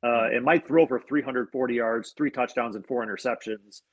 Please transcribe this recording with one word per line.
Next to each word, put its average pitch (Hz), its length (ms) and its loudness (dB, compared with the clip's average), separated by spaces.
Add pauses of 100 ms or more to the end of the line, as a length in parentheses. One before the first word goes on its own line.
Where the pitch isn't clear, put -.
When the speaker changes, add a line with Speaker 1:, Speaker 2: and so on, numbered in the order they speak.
Speaker 1:
Uh, 120 40 0
Speaker 2:
Mm-hmm. 117 280 2
Speaker 1:
it 120 80 0
might 165 240 2
throw 160 180 6
for 123 140 -2
three 147 240 -2
hundred 127 280 -4
forty 127 220 -2
yards, 113 420 -2
three 147 140 0
touchdowns, 120 460 -2
and 101 100 -10
four 120 180 -2
interceptions. 107 760 -6 (120)